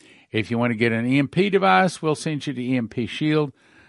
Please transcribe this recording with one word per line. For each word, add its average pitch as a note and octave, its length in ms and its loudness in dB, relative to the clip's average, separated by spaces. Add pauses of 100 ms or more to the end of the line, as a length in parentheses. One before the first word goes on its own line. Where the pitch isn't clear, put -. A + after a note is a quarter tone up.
(320)
If A2 180 -2
you A#2 80 -2
want A#2+ 140 0
to A2 60 -4
get A#2 140 2
an A2+ 160 -2
E C3 100 2
M C#3 100 2
P G3 220 0
device, F#3 520 2
we'll D#3 140 0
send D3+ 300 -6
you D3 80 -4
to B2 100 -6
E B2+ 140 0
M A#2 100 -2
P A2+ 200 -4
shield D3+ 440 0 (380)